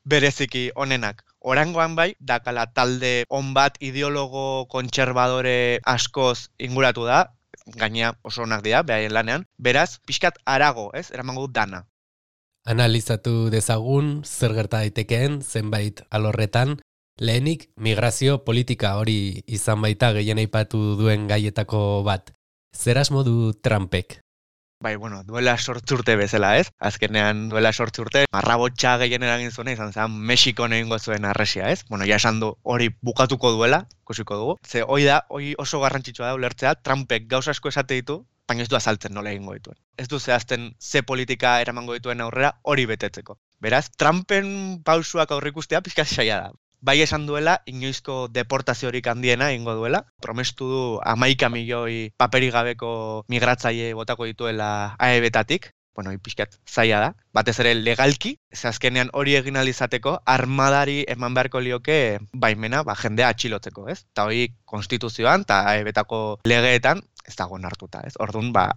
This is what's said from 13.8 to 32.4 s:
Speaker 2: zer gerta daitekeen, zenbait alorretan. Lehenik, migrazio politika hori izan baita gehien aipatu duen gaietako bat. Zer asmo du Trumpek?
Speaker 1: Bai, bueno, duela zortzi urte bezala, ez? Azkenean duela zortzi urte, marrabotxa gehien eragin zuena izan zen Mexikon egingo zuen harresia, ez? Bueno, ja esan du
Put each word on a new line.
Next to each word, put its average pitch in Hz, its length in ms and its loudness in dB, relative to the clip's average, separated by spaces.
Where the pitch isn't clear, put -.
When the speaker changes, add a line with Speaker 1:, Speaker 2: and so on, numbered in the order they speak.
Speaker 2:
zer 117 320 -2
gerta 110 300 -2
daitekeen, 120 580 -2
zenbait 107 560 -4
alorretan. 110 680 0
Lehenik, 127 560 0
migrazio 113 720 0
politika 117 560 0
hori 98 460 -2
izan 107 360 0
baita 107 320 2
gehien 107 240 0
aipatu 107 560 0
duen 107 320 2
gaietako 104 800 0
bat. 95 240 -4
Zer 123 320 0
asmo 139 240 0
du 113 240 4
Trumpek? 98 680 -2
Speaker 1:
Bai, 110 180 -6
bueno, 101 300 -10
duela 120 320 2
zortzi 123 380 -4
urte 120 200 4
bezala, 101 440 4
ez? 185 80 2
Azkenean 107 720 0
duela 110 240 4
zortzi 117 300 -4
urte, 123 160 2
marrabotxa 120 600 2
gehien 123 240 0
eragin 120 240 0
zuena 120 240 -8
izan 110 160 -6
zen 110 300 -4
Mexikon 120 480 2
egingo 113 220 -2
zuen 104 260 -4
harresia, 101 480 0
ez? 196 160 -4
Bueno, 98 160 -4
ja 104 160 4
esan 110 180 2
du 110 120 0